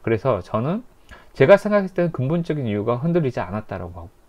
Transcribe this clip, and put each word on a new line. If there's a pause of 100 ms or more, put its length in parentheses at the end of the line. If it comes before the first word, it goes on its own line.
그래서
저는 (500)
제가
생각했을
때는
근본적인
이유가
흔들리지
않았다라고
봐-, (220)